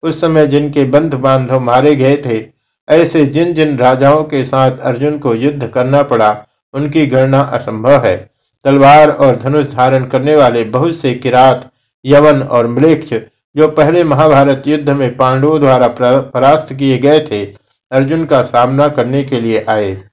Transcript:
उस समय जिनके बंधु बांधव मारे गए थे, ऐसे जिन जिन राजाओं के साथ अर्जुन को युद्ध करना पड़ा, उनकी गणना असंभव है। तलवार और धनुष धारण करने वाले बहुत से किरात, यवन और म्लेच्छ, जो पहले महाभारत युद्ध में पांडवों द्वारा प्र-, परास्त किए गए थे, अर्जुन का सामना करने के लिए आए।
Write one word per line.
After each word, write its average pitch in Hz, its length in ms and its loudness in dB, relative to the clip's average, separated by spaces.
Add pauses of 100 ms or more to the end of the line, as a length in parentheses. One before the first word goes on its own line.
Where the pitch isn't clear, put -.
उस 160 180 -4
समय 160 260 2
जिनके 143 360 -2
बंधु 143 340 0
बांधव 131 420 0
मारे 127 360 2
गए 135 220 0
थे, 117 420 -8 (300)
ऐसे 160 360 2
जिन 165 280 -2
जिन 156 240 -2
राजाओं 135 460 2
के 143 220 -4
साथ 131 260 0 (100)
अर्जुन 139 380 -4
को 117 160 -2
युद्ध 135 320 -4
करना 131 360 0
पड़ा, 107 420 0 (280)
उनकी 147 340 -2
गणना 135 340 2
असंभव 120 640 0
है। 101 240 -4 (340)
तलवार 143 460 6
और 139 260 0
धनुष 135 380 -4
धारण 131 320 0
करने 135 300 -2
वाले 120 280 2
बहुत 131 320 -4
से 135 180 -4
किरात, 127 580 0 (340)
यवन 143 360 4
और 120 260 -2
म्लेच्छ, 147 480 0 (420)
जो 156 100 2
पहले 156 360 0
महाभारत 139 640 2
युद्ध 147 220 -2
में 135 280 -2
पांडवों 135 420 0
द्वारा 131 280 2
प्र-, 127 460 -2
परास्त 139 400 0
किए 135 240 -2
गए 143 220 2
थे, 107 260 -6 (460)
अर्जुन 139 340 -2
का 143 180 0
सामना 127 440 0
करने 139 360 -2
के 135 180 -4
लिए 113 280 -2
आए। 101 440 -4